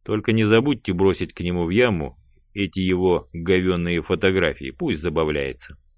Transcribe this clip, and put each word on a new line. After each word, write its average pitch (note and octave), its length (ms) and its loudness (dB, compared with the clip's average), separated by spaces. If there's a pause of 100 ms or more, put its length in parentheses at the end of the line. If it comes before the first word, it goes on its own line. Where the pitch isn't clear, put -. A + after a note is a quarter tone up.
«Только G#2+ 300 -2
не A2 120 2
забудьте A2+ 500 2
бросить F#2 400 2
к - 60 -10
нему F2 240 -2
в E2 60 -2
яму F#2 480 0 (360)
эти G2 260 -4
его F#2 520 0
говеные F2 680 0
фотографии, F2 720 -2
пусть G2 300 -4
забавляется». D2+ 760 -4 (220)